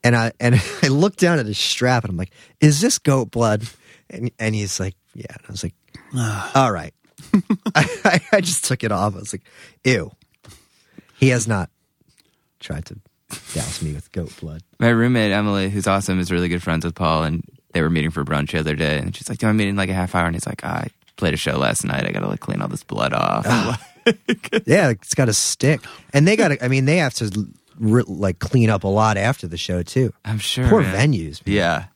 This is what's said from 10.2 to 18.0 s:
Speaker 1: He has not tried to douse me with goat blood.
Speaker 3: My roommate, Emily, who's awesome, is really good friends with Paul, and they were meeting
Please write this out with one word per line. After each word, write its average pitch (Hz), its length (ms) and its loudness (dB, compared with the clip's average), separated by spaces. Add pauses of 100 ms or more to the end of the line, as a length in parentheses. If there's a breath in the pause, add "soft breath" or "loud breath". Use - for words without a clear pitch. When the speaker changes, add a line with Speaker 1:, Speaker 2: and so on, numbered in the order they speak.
Speaker 1:
He 135 120 6
has 117 180 0
not 95 220 -2 (920)
tried - 260 -10
to - 100 -18 (580)
douse - 280 -6
me 76 100 -4
with - 200 -12
goat 85 280 -8
blood. 80 220 -12 (160)
Speaker 3:
My 117 120 4
roommate, 117 420 2
Emily, 101 360 0
who's 101 200 -2
awesome, 98 320 0
is 90 100 -4
really 87 180 0
good 85 140 -4
friends 82 220 -2
with 85 100 -6
Paul, 80 300 0
and 80 180 -2 (300)
they 85 100 0
were 78 80 2
meeting 78 220 0